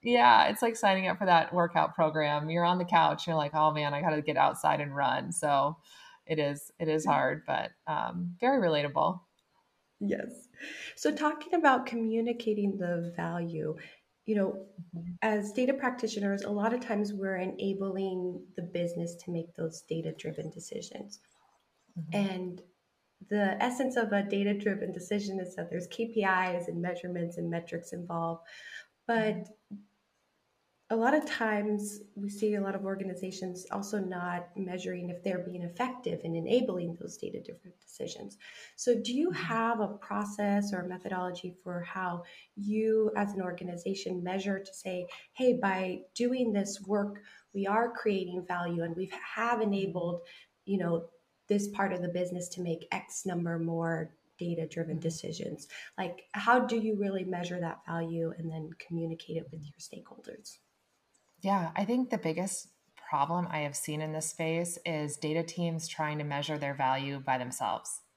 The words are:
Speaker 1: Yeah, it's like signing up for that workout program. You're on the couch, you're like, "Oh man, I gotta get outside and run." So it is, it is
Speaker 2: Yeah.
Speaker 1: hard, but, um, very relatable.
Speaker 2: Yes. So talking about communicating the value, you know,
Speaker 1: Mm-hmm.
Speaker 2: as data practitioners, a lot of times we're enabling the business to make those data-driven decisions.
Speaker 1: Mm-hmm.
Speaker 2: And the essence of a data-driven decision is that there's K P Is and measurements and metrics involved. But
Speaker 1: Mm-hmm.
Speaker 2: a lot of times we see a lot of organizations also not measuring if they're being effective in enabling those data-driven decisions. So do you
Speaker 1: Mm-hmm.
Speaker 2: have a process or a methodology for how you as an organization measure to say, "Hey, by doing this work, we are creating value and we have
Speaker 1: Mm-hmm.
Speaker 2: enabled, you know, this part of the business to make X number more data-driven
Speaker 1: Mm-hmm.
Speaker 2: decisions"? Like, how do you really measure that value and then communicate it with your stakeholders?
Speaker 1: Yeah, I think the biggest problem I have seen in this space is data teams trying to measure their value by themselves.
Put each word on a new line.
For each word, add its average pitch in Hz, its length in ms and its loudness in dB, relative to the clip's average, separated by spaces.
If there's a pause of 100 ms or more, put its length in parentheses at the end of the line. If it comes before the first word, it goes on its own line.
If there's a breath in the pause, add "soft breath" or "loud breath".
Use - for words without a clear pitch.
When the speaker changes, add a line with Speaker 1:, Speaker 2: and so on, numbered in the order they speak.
Speaker 1:
Yeah, 233 460 10
it's - 140 0
like 233 120 2
signing 190 320 4
up 180 120 0
for 202 80 0
that 170 260 8
workout 170 420 4
program. 156 560 2
You're 170 140 2
on 180 140 4
the 180 60 0
couch, 165 440 6
you're 160 80 2
like, 147 180 0
"Oh 156 160 6
man, 147 240 0
I 143 60 0
gotta 156 200 4
get 147 160 0
outside 143 440 4
and 143 160 -4
run." 135 340 2
So 143 460 2 (500 loud breath)
it 156 140 0
is, 143 400 -2
it 160 80 0
is 156 160 2
Speaker 2:
Yeah. 170 80 4
Speaker 1:
hard, 143 340 4
but, - 240 0 (160)
um, 175 540 -2
very 262 200 6
relatable. 160 600 2 (800)
Speaker 2:
Yes. - 480 -4 (480 loud breath)
So - 180 2
talking 311 400 0
about 269 320 6
communicating 226 920 0
the 175 380 -2
value, 165 600 -2 (500 loud breath)
you 214 80 2
know, - 320 0 (300)
Speaker 1:
Mm-hmm. 175 160 -8 (100)
Speaker 2:
as 208 300 0
data 254 220 4
practitioners, 208 680 0
a - 80 -4
lot 208 220 2
of 247 80 0
times 208 320 0
we're 190 240 -2
enabling 185 1040 -2 (140)
the 180 60 -6
business 170 540 -2
to - 140 -12
make 170 240 -4
those 160 280 -6
data-driven 160 680 -6
decisions. - 680 -12 (760 soft breath)
Speaker 1:
Mm-hmm. 165 180 -4
Speaker 2:
And 185 460 -2 (680)
the 202 340 2
essence 247 340 0
of 220 160 2
a 202 100 4
data-driven 202 680 0
decision 190 480 -2
is 180 160 -8
that 170 120 -6
there's 175 200 -4
K 226 180 -2
P 220 160 0
Is 185 460 2
and 170 120 -4
measurements 175 560 -4
and 170 140 -4
metrics 170 420 -6
involved. 165 500 -4 (640 loud breath)
But 220 300 2
Speaker 1:
Mm-hmm. - 400 -12 (1160)
Speaker 2:
a 226 40 2
lot 240 180 4
of 302 100 4
times 208 760 -2 (160)
we 202 120 -4
see 208 260 0
a 208 60 0
lot 196 140 -2
of 190 100 -4
organizations 185 840 -6
also 202 300 -2
not 180 560 -4
measuring 180 520 -6
if 175 140 -8
they're 190 160 -2
being 180 240 -6
effective 175 600 -4
in 165 100 -2
enabling 175 600 2
those - 200 -12
data-driven - 640 -10
decisions. - 560 -12 (380 loud breath)
So 233 260 4
do 214 120 -4
you 311 180 2
Speaker 1:
Mm-hmm. 214 140 -4
Speaker 2:
have 226 340 2
a 208 80 2
process 202 840 0
or 180 80 -2
a 180 80 -6
methodology 180 760 -4
for 180 200 -6
how 175 420 -4 (320 loud breath)
you 214 600 4
as 202 180 0
an 196 60 -2
organization 180 840 -4
measure 190 340 0
to 196 160 -12
say, 180 320 -6 (260 loud breath)
"Hey, 254 200 6
by 185 480 2 (140)
doing 247 380 2
this 202 320 0
work, 202 380 0 (320 loud breath)
we 196 140 0
are 233 240 2
creating 185 560 0
value 175 340 0
and 165 140 -4
we 185 160 -4 (240)
have 233 240 0
Speaker 1:
Mm-hmm. 214 120 2
Speaker 2:
enabled, 175 500 0 (420 loud breath)
you 196 140 0
know, 170 260 0 (420)
this 202 220 2
part 196 240 0
of 180 100 -2
the 180 60 -2
business 180 400 -2
to 185 140 -8
make 175 280 -2
X - 340 -6
number 170 360 -2
more 165 520 -2 (260)
data-driven 165 560 -4
Speaker 1:
Mm-hmm. 151 80 -6
Speaker 2:
decisions"? - 640 -6 (280 loud breath)
Like, 180 360 -6
how 220 260 6
do 233 220 2
you 214 160 0
really 196 260 0
measure 175 380 -4
that - 260 -4
value 165 500 -2
and 165 140 -6
then 160 200 -8 (140)
communicate 165 520 -6
it 165 160 -6
with 160 100 -12
your 147 160 -16
stakeholders? - 800 -18 (840)
Speaker 1:
Yeah, 190 320 2
I 202 120 0
think 247 240 0
the 226 80 0
biggest 175 500 -2 (400)
problem 165 420 2
I 156 100 -2
have 143 140 -2
seen 151 280 -4
in 156 100 -4
this 156 160 -4
space 170 560 -2
is 151 320 -2
data 156 260 0
teams 165 460 -2
trying 151 300 -2
to 151 60 -4
measure 147 340 -2
their 139 160 -2
value 139 440 2
by 131 200 0
themselves. 123 640 -4 (140)